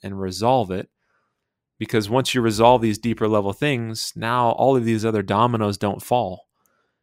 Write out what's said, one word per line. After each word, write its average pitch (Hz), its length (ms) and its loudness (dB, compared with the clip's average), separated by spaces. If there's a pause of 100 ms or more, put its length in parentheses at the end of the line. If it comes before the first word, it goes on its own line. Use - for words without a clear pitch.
and 98 160 -10
resolve 98 520 0
it. 92 180 -8 (880)
Because 104 320 -2
once 123 240 0
you 127 80 0
resolve 113 400 4
these 107 160 0
deeper 113 300 -4
level 104 240 0
things, 117 640 -6
now 117 360 0
all 131 260 2
of 120 80 0
these 110 180 0
other 110 180 0
dominoes 107 560 0
don't 101 240 -4
fall. 104 460 -4 (560)